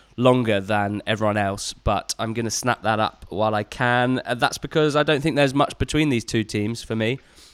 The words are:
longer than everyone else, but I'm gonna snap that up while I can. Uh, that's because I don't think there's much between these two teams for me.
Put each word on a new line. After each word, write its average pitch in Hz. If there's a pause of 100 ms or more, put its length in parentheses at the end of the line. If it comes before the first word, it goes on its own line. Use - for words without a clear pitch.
(180)
longer 120
than 101
everyone 107
else, 101
but -
I'm 113
gonna 113
snap -
that 107
up -
while 107
I 104
can. 123
Uh, 123
that's 123
because 151
I 147
don't 156
think 156
there's 139
much 139
between 151
these 120
two 113
teams 107
for -
me. 113 (340)